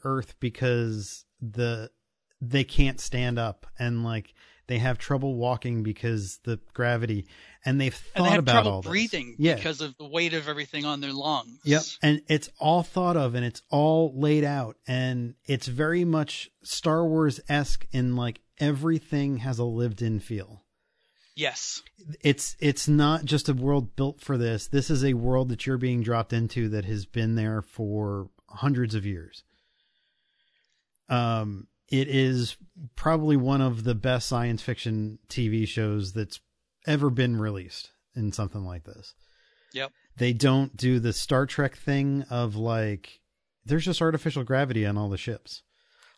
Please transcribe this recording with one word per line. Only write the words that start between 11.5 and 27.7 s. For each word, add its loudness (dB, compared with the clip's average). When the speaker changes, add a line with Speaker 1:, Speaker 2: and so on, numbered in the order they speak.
Speaker 1:
Yep. 4
And 4
it's 0
all 2
thought 0
of 0
and -2
it's -6
all 4
laid 4
out, -2
and -2
it's -2
very 0
much 0
Star 2
Wars-esque 2
in, 0
like, -4
everything 0
has -4
a 0
lived-in 0
feel. -10
Speaker 2:
Yes. -6
Speaker 1:
It's, 0
it's 0
not 4
just 0
a 2
world 0
built -2
for -2
this. -2
This 2
is 4
a 4
world 2
that -6
you're 0
being 0
dropped 0
into 0
that -2
has -4
been 0
there 0
for -4